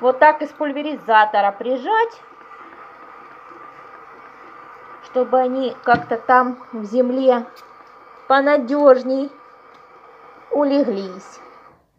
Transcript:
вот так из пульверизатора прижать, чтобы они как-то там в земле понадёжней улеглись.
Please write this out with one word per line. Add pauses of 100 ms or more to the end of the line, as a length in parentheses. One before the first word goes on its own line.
вот
так
из
пульверизатора
прижать, (2750)
чтобы
они
как-то
там
в
земле (840)
понадёжней (1200)
улеглись. (600)